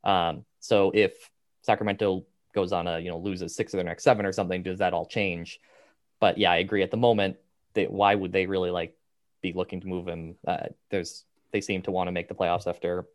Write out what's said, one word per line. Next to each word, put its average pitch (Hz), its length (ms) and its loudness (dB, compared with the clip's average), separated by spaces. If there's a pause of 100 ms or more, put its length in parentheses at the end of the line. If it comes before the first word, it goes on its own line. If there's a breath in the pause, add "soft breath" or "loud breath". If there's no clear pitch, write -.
Um, 87 420 2 (160)
so 98 320 4
if 101 200 4 (500)
Sacramento 101 640 0 (280)
goes 92 180 0
on 87 160 -2
a, 82 120 -2
you 87 100 -8
know, 85 80 -8
loses 90 380 -6
six - 180 -4
of 98 40 -2
their 90 80 -2
next 82 180 -8
seven 107 220 4
or 98 60 0
something, 90 320 -4
does 92 160 -6
that 90 140 2
all 85 120 -2
change? 90 540 -6 (600 soft breath)
But 104 180 4
yeah, 92 140 4
I 85 60 4
agree. 95 260 2
At 95 80 -2
the 110 60 -2
moment, 107 400 4 (360)
they, 104 120 2
why 101 300 4
would 95 160 -4
they 92 160 2
really, 92 240 0
like, 87 240 -4 (460)
be 87 120 -6
looking 92 280 -4
to 95 60 -12
move 90 200 -4
him? 85 280 -8 (120)
Uh, 85 200 -4 (220)
there's, - 360 -6 (260)
they 104 100 0
seem 95 220 -4
to 101 80 -4
wanna 90 200 -2
make 87 160 -4
the - 80 -10
playoffs 87 320 0
after 90 480 -4